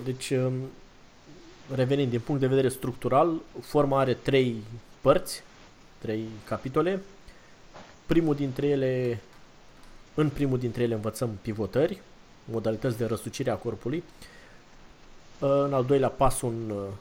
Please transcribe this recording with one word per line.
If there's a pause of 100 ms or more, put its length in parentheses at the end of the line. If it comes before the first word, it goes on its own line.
deci,
um, (1200)
revenind
din
punct
de
vedere
structural, (280)
forma
are
trei (460)
părți, (540)
trei (240)
capitole. (1040)
Primul
dintre
ele, (920)
în
primul
dintre
ele
învățăm (120)
pivotări, (440)
modalități
de
răsucire
a
corpului, (1400)
în
al
doilea
pas
un, (160)
uh, (240)